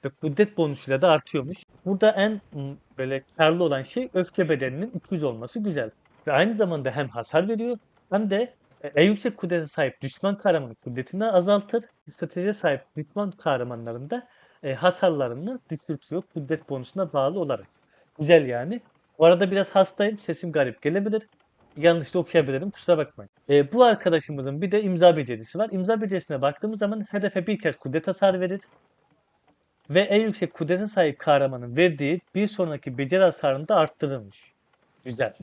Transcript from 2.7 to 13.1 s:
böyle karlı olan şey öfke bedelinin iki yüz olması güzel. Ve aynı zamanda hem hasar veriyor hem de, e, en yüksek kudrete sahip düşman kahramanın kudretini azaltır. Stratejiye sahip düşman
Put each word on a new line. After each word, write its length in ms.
böyle 260
karlı 260
olan 180
şey 320
öfke 360
bedelinin 460
iki 200
yüz 80
olması 360
güzel. 300
Ve 40
aynı 220
zamanda 420
hem 120
hasar 420
veriyor 280
hem 200
de, 240
e, 40
en 180
yüksek 320
kudrete 300
sahip 340
düşman 360
kahramanın 460
kudretini 420
azaltır. 580
Stratejiye 440
sahip 280
düşman 340